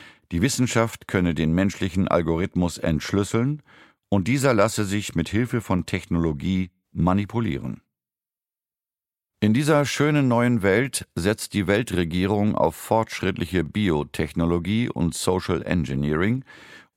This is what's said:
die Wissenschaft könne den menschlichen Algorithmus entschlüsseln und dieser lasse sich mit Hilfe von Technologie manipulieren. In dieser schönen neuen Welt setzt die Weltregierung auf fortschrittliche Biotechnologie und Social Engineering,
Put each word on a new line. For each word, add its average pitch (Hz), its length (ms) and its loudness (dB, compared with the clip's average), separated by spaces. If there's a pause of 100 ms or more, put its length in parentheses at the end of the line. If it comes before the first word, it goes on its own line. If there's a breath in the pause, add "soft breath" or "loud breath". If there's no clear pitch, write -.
(300 loud breath)
die 87 120 0
Wissenschaft 117 640 0
könne 90 260 2
den 80 200 2
menschlichen 92 520 0
Algorithmus 85 680 0
entschlüsseln 107 840 -2 (480 soft breath)
und 98 180 2
dieser 135 240 2
lasse 107 320 2
sich 101 300 -4
mit 82 160 -2
Hilfe 117 320 -2
von 90 240 -2
Technologie 85 840 -2 (220)
manipulieren. 90 880 -2 (1600)
In 107 120 4
dieser 147 320 2
schönen 147 420 2
neuen 120 320 2
Welt 101 540 2
setzt 98 400 -2
die 101 120 0
Weltregierung 98 880 0
auf - 220 0
fortschrittliche 92 880 -2
Biotechnologie 85 1300 -2
und 80 240 -2
Social 92 480 -2
Engineering, 78 840 -2 (520 loud breath)